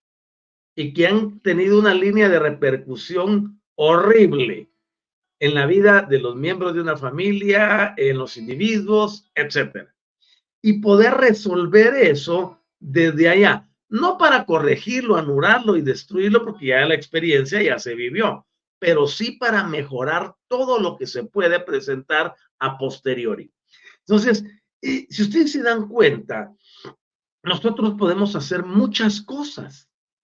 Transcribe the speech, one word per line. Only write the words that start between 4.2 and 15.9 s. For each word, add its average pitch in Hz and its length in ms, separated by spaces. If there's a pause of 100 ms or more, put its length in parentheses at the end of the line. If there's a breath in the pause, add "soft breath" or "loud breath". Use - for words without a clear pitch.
en 147 140
la 143 140
vida 202 340
de 135 180
los 120 160
miembros 175 380
de 170 80
una 160 160
familia, 202 1000
en 135 200
los 131 180
individuos, 208 1000
etcétera. 143 600 (680)
Y 208 200
poder 214 320
resolver 214 800
eso 175 640 (200)
desde 165 500
allá, 180 400 (180)
no 349 300
para 262 280
corregirlo, 202 720
anularlo 175 600
y 151 40
destruirlo, 190 640